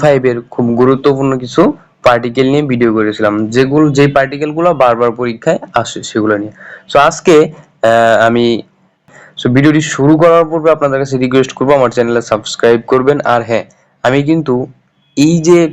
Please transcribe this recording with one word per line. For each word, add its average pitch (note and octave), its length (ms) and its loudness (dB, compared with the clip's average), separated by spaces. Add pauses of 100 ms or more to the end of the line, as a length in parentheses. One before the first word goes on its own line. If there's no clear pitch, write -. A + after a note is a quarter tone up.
ফাইভ C#3+ 180 2 (120)
এর A#2 60 -4 (160)
খুব B2 120 -2 (140)
গুরুত্বপূর্ণ C3+ 520 0 (120)
কিছু B2+ 180 -2 (460)
পার্টিকেল A#2+ 460 0
নিয়ে D3+ 180 0
ভিডিও A#2 260 0
করেছিলাম, G#2+ 360 -2 (220)
যেগুলো, C3+ 300 2 (120)
যেই C#3+ 200 4
পার্টিকেলগুলো D3+ 520 -2 (140)
বারবার A#2+ 360 2
পরীক্ষায় B2 400 -4 (220)
আসে - 180 -10 (100)
সেগুলো G#2+ 320 -2
নিয়ে। G#2+ 120 -12 (380)
So C#3+ 60 0 (100)
আজকে, E3 280 2 (120)
আহ, A2+ 680 0 (120)
আমি, A#2+ 180 0 (960)
so - 60 -4 (100)
ভিডিওটি D3+ 260 2 (120)
শুরু C#3+ 280 2
করার E3+ 280 4
পূর্বে D#3+ 260 -2
আপনাদের C#3 260 -2
কাছে C3+ 220 -4
রিকোয়েস্ট C3 340 0
করবো C3+ 220 0
আমার A#2+ 160 0
চ্যানেলে A#2 260 0 (100)
সাবস্ক্রাইব A#2 480 0 (120)
করবেন। C3 260 0 (160)
আর A#2+ 160 0
হ্যাঁ, G#2+ 160 -4 (380)
আমি C3+ 180 0 (100)
কিন্তু D3+ 240 -2 (640)
এই D#3 180 2 (120)
যে F3 100 6 (160)